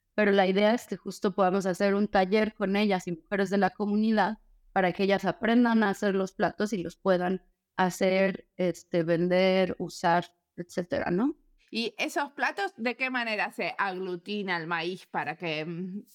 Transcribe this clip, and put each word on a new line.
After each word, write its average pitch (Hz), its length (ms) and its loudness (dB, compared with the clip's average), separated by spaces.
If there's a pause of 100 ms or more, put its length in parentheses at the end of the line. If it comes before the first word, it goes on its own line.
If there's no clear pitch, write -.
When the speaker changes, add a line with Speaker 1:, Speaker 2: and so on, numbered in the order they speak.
(140)
Speaker 1:
Pero 208 180 4
la 196 160 6
idea 208 260 4
es - 140 -4
que 202 80 -8
justo 190 400 -4
podamos 190 300 2
hacer 196 280 0
un 202 140 2
taller 208 460 2
con 196 220 -2
ellas 202 320 0
y 180 40 -4
mujeres 196 380 -4
de 196 80 0
la 185 140 2
comunidad 208 680 0 (340)
para 185 220 2
que 196 100 -2
ellas 196 220 2
aprendan 226 580 2
a 196 60 2
hacer 196 260 0
los 190 160 -2
platos 208 400 -2
y 190 100 -4
los 165 140 -10
puedan 180 460 0 (340)
hacer, 190 800 0
este, 175 480 -2
vender, 180 760 2
usar, 175 560 -2 (220)
etcétera, - 560 -4
¿no? 233 240 0 (340)
Speaker 2:
¿Y 226 280 -6
esos 285 340 -6
platos 311 460 -4
de 240 180 -4
qué 262 140 -4
manera 226 420 -4
se 175 260 -6
aglutina 190 760 -4
el 165 120 -6
maíz 175 400 -6
para 156 280 -6
que, 156 300 -6
mm, 180 500 -10